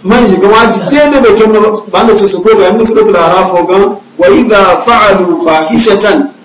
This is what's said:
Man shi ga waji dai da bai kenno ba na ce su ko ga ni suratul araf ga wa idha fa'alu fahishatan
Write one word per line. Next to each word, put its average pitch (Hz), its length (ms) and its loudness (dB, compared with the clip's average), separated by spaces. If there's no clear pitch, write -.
Man 226 240 2
shi 185 100 2
ga 190 120 0
waji 220 320 2
dai 294 200 2
da 277 100 0
bai 220 140 2
kenno 214 560 0
ba 185 120 -2
na 226 140 2
ce 202 100 0
su 180 160 -4
ko 220 140 2
ga 185 160 0
ni 226 120 -2
suratul 208 320 0
araf 185 360 -2
ga 185 120 0
wa 539 100 2
idha 202 560 2
fa'alu 190 600 0
fahishatan 196 880 -2